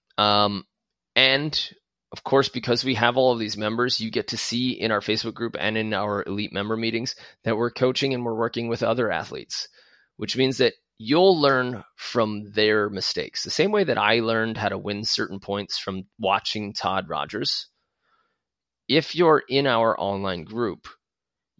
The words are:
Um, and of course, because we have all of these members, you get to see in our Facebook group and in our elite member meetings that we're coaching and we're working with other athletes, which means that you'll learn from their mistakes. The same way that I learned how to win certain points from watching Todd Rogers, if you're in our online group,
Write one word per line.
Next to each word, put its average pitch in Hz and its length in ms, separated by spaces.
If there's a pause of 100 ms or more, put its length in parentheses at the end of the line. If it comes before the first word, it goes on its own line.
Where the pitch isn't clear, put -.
(180)
Um, 104 480 (500)
and 135 420 (540)
of - 120
course, - 260
because 120 340
we 127 120
have 117 200
all 131 160
of 117 80
these 107 160
members, 113 460
you 110 80
get 110 200
to 120 80
see 123 340
in 110 200
our 104 80
Facebook 110 360
group 113 240
and 107 180
in 110 160
our 101 300
elite 104 280
member 104 240
meetings 113 400 (280)
that 113 120
we're 120 140
coaching 131 440
and 123 120
we're 117 100
working 117 320
with 117 140
other 113 300
athletes, 69 580 (480)
which - 180
means 131 220
that 123 160 (240)
you'll 165 420
learn 127 440 (120)
from 107 560
their 107 380
mistakes. - 540
The - 80
same 190 200
way 208 140
that 123 120
I 107 220
learned 113 380
how 107 120
to 113 80
win 104 280
certain 98 340
points 101 380
from 95 280 (120)
watching 101 560
Todd 92 340
Rogers, 80 600 (1200)
if 151 260
you're 160 320
in 139 200
our 113 300
online 98 460
group, 107 440 (720)